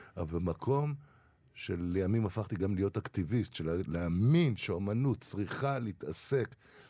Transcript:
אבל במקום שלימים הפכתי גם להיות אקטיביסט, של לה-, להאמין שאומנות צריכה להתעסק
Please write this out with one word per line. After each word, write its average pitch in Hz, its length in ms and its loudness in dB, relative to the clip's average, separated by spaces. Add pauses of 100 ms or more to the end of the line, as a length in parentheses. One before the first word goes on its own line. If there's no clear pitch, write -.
(160)
אבל 85 220 -2
במקום 135 560 0 (600)
שלימים 92 720 0
הפכתי 101 300 -4
גם 98 180 0
להיות 98 220 0
אקטיביסט, 101 580 -2
של 80 120 -4
לה-, 85 200 0
להאמין 95 680 4
שאומנות 104 640 0
צריכה 127 580 -2
להתעסק 110 760 -2 (360)